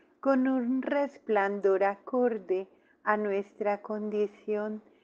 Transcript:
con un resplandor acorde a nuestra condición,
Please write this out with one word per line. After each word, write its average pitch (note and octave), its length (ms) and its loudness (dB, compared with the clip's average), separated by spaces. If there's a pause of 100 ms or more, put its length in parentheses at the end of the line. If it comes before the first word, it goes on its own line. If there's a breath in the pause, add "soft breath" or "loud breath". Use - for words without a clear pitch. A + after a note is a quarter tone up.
(200 soft breath)
con C4 280 2
un C4 340 0
resplandor G3+ 1000 0
acorde G3 840 -2 (340 soft breath)
a G#3+ 140 2
nuestra G3+ 640 -2
condición, G#3 1000 -4 (220 soft breath)